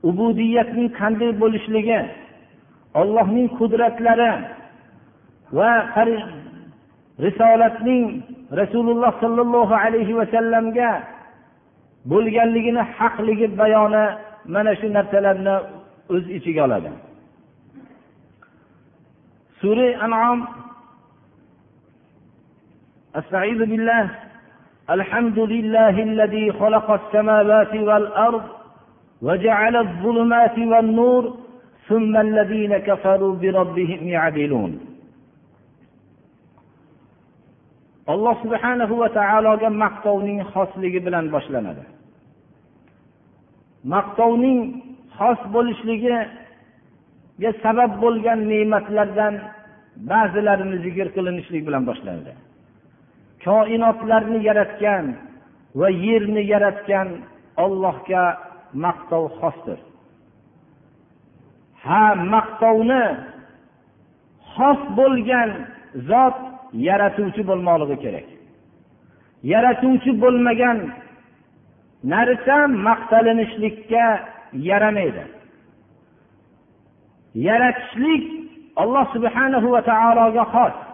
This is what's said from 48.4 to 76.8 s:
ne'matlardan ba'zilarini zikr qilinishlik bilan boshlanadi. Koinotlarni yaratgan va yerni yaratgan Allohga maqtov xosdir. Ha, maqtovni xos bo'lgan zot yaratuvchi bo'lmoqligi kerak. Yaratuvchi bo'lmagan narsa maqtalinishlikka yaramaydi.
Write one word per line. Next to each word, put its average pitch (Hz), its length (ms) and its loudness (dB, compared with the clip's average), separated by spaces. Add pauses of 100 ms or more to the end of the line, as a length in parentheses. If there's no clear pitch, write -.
ne'matlardan 208 960 0 (640)
ba'zilarini 196 800 0
zikr 180 300 -6
qilinishlik 180 520 -6
bilan 151 220 -4
boshlanadi. 85 580 -12 (1000)
Koinotlarni 220 1000 0
yaratgan 202 600 0 (680)
va 165 160 2
yerni 208 520 0 (100)
yaratgan 202 560 0 (480)
Allohga 185 680 -2 (480)
maqtov 165 520 -4 (160)
xosdir. - 380 -8 (2000)
Ha, 190 220 2 (100)
maqtovni 220 880 0 (1400)
xos 277 320 2 (160)
bo'lgan 247 540 2 (580)
zot 254 280 4 (380)
yaratuvchi 196 720 -2
bo'lmoqligi 170 560 0
kerak. 101 240 -10 (1200)
Yaratuvchi 247 760 2
bo'lmagan 240 580 2 (1300)
narsa 240 520 2 (220)
maqtalinishlikka 220 1300 2 (460)
yaramaydi. 180 720 0 (2000)